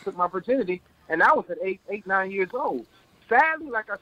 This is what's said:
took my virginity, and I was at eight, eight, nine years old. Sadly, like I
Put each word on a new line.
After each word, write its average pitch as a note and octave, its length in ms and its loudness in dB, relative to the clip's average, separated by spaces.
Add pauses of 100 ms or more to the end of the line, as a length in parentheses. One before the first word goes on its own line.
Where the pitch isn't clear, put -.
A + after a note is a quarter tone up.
took F#3+ 140 -8
my F3+ 100 2
virginity, F#3 560 -2 (260)
and E3 140 2
I B3 100 6
was D4+ 180 2
at E3 120 -8
eight, F#3+ 260 -4
eight, G3+ 160 -8
nine F#3+ 280 0
years F#3 200 -2
old. A#3+ 320 -4 (440)
Sadly, D#4 420 2
like A3 200 -6
I G3+ 120 -6